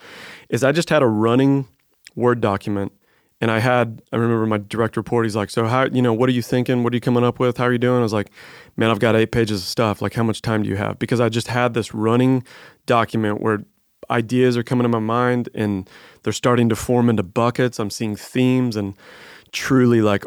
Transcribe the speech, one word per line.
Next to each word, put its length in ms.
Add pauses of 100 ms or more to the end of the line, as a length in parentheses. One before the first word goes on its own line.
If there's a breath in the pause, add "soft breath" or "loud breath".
(500 loud breath)
is 120
I 100
just 180
had 120
a 40
running 600 (500)
Word 240
document. 520 (480)
And 100
I 80
had, 420 (120)
I 40
remember 300
my 120
direct 380
report, 300
he's 100
like, 140
"So 160
how, 200
you 140
know, 140
what 140
are 40
you 100
thinking? 400
What 100
are 40
you 40
coming 240
up 160
with? 160
How 80
are 80
you 60
doing?" 200
I 40
was 100
like, 180 (460 loud breath)
"Man, 140
I've 100
got 160
eight 160
pages 280
of 60
stuff. 340
Like, 140
how 80
much 180
time 220
do 60
you 80
have?" 220
Because 220
I 80
just 200
had 260
this 180
running 520 (420 loud breath)
document 540
where 240 (460)
ideas 460
are 60
coming 220
to 40
my 120
mind 540
and 360 (320 loud breath)
they're 100
starting 360
to 80
form 340
into 140
buckets. 540
I'm 120
seeing 260
themes 600
and 180 (580 loud breath)
truly, 480
like, 260